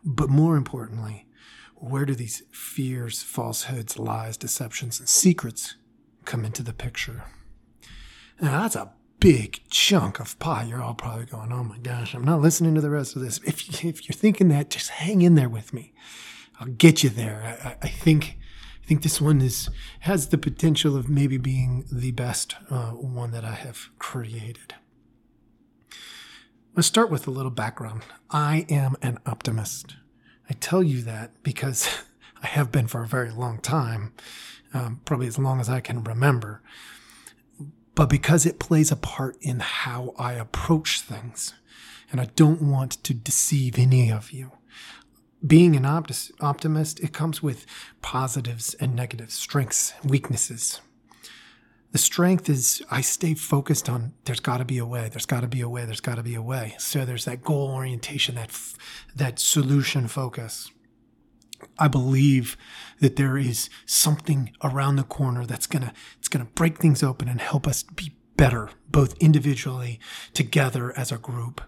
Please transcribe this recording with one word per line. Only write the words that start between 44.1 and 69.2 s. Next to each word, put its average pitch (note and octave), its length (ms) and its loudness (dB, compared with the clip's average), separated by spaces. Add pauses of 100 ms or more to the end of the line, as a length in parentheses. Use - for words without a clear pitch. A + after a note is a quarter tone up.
you. C3 220 -16 (920)
Being D#3+ 300 10
an C3 80 4
optis-, D3+ 480 -2 (100)
optimist, D#3 580 0
it D#3 140 -4
comes D#3 300 -4
with C3+ 220 -4 (360)
positives A#2+ 720 -4
and B2+ 200 -2
negatives, A#2 400 -6
strengths, - 580 -2 (100)
weaknesses. C3 800 -2 (1120)
The - 80 0
strength F3 500 2
is C3 400 0
I C3 120 -2
stay - 320 -2
focused D3 540 -2
on A#2+ 260 -4 (120)
there's B2 140 -4
gotta B2+ 260 -2
be B2+ 120 -4
a A#2+ 80 -4
way, A#2 240 -6
there's - 160 -8
gotta B2 220 -2
be B2 140 -4
a A#2+ 80 -4
way, A#2+ 160 -6
there's A2 160 -8
gotta A#2 220 -4
be A#2+ 100 -6
a A2+ 80 -6
way. A#2 380 -6
So C3+ 260 -2
there's B2 200 -6
that B2+ 180 -6
goal C#3 260 0
orientation, C3 640 -4
that A2+ 140 -8
f-, - 260 -12 (400)
that C3 240 -2
solution C#3 680 2
focus. A#2+ 640 -8 (1080)
I D#3 80 6
believe C3+ 680 4 (420)
that C3+ 160 6
there C3+ 220 2
is B2 320 -2 (160)
something D3 640 2 (120)
around C#3 320 2
the C3+ 80 2
corner B2 420 -2
that's A#2+ 220 -6
gonna, B2+ 260 -2 (240)
it's - 100 -8
gonna B2 180 0
break E3 320 2
things D3+ 260 6
open B2+ 240 -2
and B2 120 -2
help - 280 -2
us - 160 -2
be - 320 -12 (200)
better, A#2 340 4 (200)
both C#3 300 4
individually, B2+ 800 2 (340)